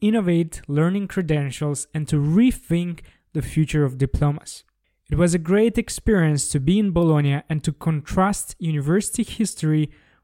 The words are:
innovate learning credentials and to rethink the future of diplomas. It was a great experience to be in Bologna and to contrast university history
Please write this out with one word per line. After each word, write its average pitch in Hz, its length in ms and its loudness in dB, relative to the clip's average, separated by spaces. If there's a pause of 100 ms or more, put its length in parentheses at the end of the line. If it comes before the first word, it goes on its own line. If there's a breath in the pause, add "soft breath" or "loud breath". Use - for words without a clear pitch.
innovate 180 680 0
learning 175 400 0
credentials 147 840 -4
and 156 140 -4
to - 80 0
rethink 170 840 0 (320 soft breath)
the 151 100 -4
future 151 420 0
of 127 140 -6
diplomas. - 640 -2 (480)
It 156 80 0
was 175 160 4
a 180 40 0
great 208 380 2
experience 165 720 0
to 147 100 -2
be 165 200 2
in 202 140 0
Bologna 151 540 2
and 156 160 -4
to 156 80 -2
contrast 180 840 -2
university 160 640 0
history 156 680 -2 (320 soft breath)